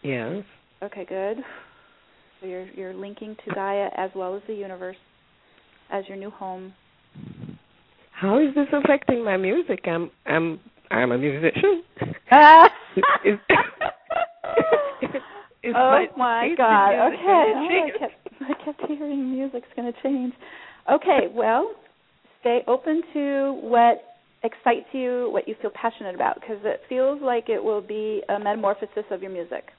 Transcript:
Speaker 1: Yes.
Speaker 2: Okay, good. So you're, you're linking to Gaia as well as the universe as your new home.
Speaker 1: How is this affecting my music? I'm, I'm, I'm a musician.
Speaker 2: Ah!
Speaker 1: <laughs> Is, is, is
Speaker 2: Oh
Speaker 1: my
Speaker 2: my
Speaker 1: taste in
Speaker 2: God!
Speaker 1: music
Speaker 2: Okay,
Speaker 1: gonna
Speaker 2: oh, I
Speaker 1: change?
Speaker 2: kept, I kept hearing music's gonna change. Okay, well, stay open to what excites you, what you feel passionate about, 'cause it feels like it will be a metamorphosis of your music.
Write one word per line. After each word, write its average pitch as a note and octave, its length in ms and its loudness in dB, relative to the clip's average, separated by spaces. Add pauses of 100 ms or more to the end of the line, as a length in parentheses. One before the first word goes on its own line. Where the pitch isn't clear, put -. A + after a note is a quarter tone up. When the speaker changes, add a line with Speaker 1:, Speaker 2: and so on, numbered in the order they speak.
Speaker 1:
Yes. C#3 420 -8 (380)
Speaker 2:
Okay, G3+ 240 -14
good. G3+ 380 -8 (960)
So F#3+ 80 -16
you're, F#3 280 -12
you're F#3+ 180 -14
linking G#3 420 -16 (100)
to G#3 80 -10
Gaia G3 420 -4
as F#3+ 200 -6
well F#3 200 -8
as G3+ 120 -14
the A3 60 -10
universe F#3+ 440 -12 (920)
as G3 180 -8
your G3 100 -14
new G3 120 -12
home. F#3+ 440 -14 (1400)
Speaker 1:
How G3 280 0
is D4 160 2
this C#4+ 160 0
affecting C#4 520 0
my G3+ 140 -2
music? G3+ 500 -2
I'm, E3+ 220 -4 (160)
I'm, D#3+ 340 -2 (300)
I'm B2 220 0
a B2 60 0
musician. D#3+ 640 0 (480)
Speaker 2:
Ah! D4+ 380 12 (260)
Speaker 1:
<laughs> C#5 300 4
Is, G#4 120 2 (1600)
is, - 80 -6 (540)
is A#3+ 120 -6
Speaker 2:
Oh B3+ 160 4
Speaker 1:
my C#4 160 4 (100)
Speaker 2:
my A#3+ 300 0
Speaker 1:
taste D#4 40 -2
in E4+ 60 -4
Speaker 2:
God! G#3+ 320 6
Speaker 1:
music G#3+ 300 2
Speaker 2:
Okay, F4 60 -8
Speaker 1:
gonna G4 280 4
Speaker 2:
oh, D4+ 120 -4
I - 40 -4
Speaker 1:
change? E4 300 -2
Speaker 2:
kept, - 280 -10 (140)
I C4+ 240 -10
kept D4 220 -12
hearing C#4+ 440 -6
music's C4 440 -8
gonna A#3+ 160 -8 (120)
change. B3+ 300 -4 (580)
Okay, C#4 420 2
well, A#3 380 0 (680)
stay B3 260 0
open D#4 360 0 (100)
to C#4 480 -4
what A#3 420 2 (400)
excites A#3 500 -2
you, B3 380 -4
what - 160 -4
you A3 140 -8
feel G#3+ 140 -6
passionate G3+ 400 -8
about, - 260 -2
'cause A3 220 -12
it - 260 -4
feels C4+ 320 -2
like A#3+ 280 -2
it A3 140 -2
will G#3 180 -2
be G#3+ 480 -6
a G3+ 100 -2
metamorphosis G#3 720 -4
of F#3 100 -8
your F#3+ 100 -12
music. E3+ 340 -10 (140)